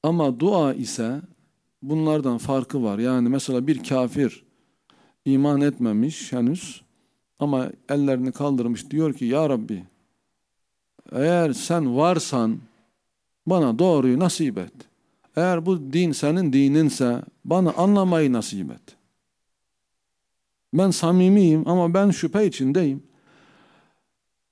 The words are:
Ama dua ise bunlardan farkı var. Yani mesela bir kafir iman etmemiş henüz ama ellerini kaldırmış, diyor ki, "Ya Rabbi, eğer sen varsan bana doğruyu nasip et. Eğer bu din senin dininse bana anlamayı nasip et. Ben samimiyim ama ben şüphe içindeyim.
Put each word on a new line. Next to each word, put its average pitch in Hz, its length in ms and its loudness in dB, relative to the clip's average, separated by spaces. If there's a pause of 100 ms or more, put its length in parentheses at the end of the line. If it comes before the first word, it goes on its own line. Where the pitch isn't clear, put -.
Ama 147 380 0
dua 165 340 2
ise 123 460 -6 (600)
bunlardan 151 560 -2
farkı 131 440 -4
var. 104 160 -2
Yani 123 300 0
mesela 131 380 -2
bir 147 180 -2
kafir 131 600 -2 (800)
iman 139 360 2
etmemiş 131 720 -2
henüz 131 500 -4 (560)
ama 139 320 -2 (180)
ellerini 135 440 0
kaldırmış, 123 580 -4
diyor 151 240 -2
ki, 131 100 -8
"Ya 143 240 0
Rabbi, 107 360 -4 (1300)
eğer 160 400 0
sen 139 440 -2
varsan 139 600 0 (880)
bana 151 320 0
doğruyu 139 400 4
nasip 156 400 0
et. 90 140 -10 (640)
Eğer 170 300 0
bu 160 260 -2
din 170 200 2
senin 156 400 0
dininse 139 720 2 (220)
bana 175 280 2
anlamayı 180 600 2
nasip 101 380 -4
et. - 260 -20 (1800)
Ben 185 160 2
samimiyim 180 800 4
ama 170 260 2
ben 196 160 4
şüphe 175 360 0
içindeyim. 139 560 0 (1500)